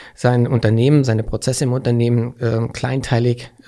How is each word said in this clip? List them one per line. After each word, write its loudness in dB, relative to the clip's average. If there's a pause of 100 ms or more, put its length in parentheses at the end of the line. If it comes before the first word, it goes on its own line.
(140)
sein 2
Unternehmen, 2
seine 0
Prozesse -4
im 0
Unternehmen, 0
ähm, -2
kleinteilig, -2 (160)